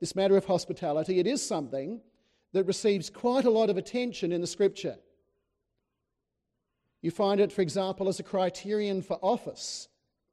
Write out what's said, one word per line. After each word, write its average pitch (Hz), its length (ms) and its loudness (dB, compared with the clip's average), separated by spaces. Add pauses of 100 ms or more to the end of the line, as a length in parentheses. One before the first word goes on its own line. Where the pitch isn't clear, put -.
this - 140 -6
matter 196 220 6
of 185 80 4
hospitality, 170 720 0
it 175 80 4
is 262 180 0
something 147 560 -4 (520)
that 185 120 2
receives 196 460 0
quite 247 340 0
a 247 60 6
lot 220 200 4
of 180 60 0
attention 190 540 -4
in 175 100 0
the 175 60 -2
Scripture. 175 500 0 (2000)
You 160 80 -2
find 196 300 2
it, 202 120 2
for 202 100 0
example, 190 460 -2
as 190 120 -2
a - 20 -12
criterion 196 800 -2
for - 180 -6
office - 680 -2 (440)